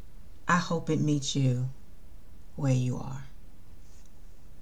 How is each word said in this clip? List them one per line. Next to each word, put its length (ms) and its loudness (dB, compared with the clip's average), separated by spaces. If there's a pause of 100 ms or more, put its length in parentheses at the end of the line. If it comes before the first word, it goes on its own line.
(480)
I 100 8
hope 340 2
it 80 4
meets 360 4
you 340 4 (880)
where 160 4
you 240 2
are. 260 -4 (1400)